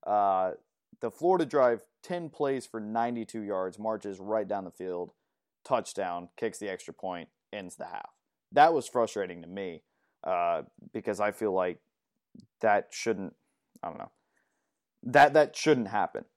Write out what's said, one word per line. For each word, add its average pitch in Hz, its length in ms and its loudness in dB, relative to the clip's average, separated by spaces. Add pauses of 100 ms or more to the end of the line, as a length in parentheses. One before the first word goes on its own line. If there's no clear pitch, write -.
Uh, 95 460 2 (480)
the 117 100 -4
Florida 175 340 2
drive, 123 380 4 (200)
ten 175 280 -8
plays 135 360 -2
for 113 140 -10
ninety-two 113 640 -4
yards, 92 360 -4
marches 104 400 -6
right 104 300 -2
down 98 160 -4
the 87 60 -12
field, 90 420 -8 (520)
touchdown, 90 720 -4
kicks 110 220 -4
the 104 120 -6
extra - 240 -10
point, 87 340 -10 (240)
ends 98 240 -12
the - 80 -10
half. - 260 -14 (420)
That 156 200 8
was 143 160 -2
frustrating 98 540 -2
to 82 60 -16
me, 92 340 -10 (420)
uh, 85 380 0 (300)
because 104 280 -4
I 104 120 0
feel 104 200 -2
like 90 260 0 (840)
that 104 280 4
shouldn't, 95 440 -4 (480)
I - 60 -8
don't 76 100 -12
know, - 120 -14 (920)
that, 143 300 8
that 151 200 6
shouldn't 127 340 4
happen. - 360 -2 (120)